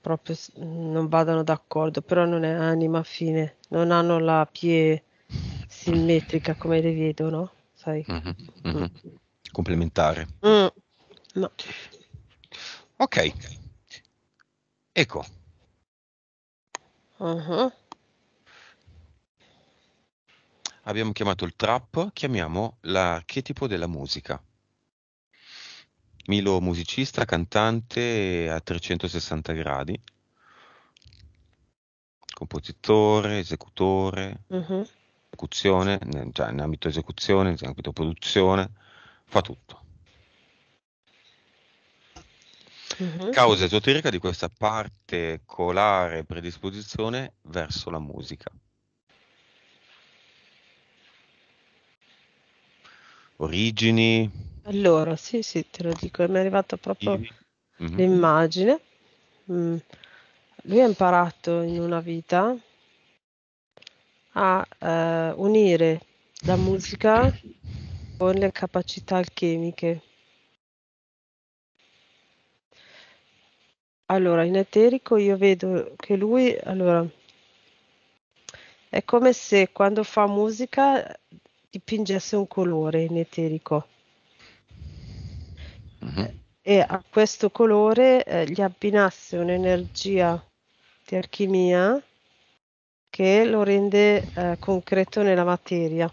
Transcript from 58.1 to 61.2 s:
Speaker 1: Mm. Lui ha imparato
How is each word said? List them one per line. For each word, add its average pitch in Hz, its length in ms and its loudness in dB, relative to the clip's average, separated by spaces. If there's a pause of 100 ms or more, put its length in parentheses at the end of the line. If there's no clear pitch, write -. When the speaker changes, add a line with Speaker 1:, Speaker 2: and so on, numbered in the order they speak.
Speaker 1:
Mm. 170 260 -2 (840)
Lui 214 180 4
ha 254 40 8
imparato 175 760 2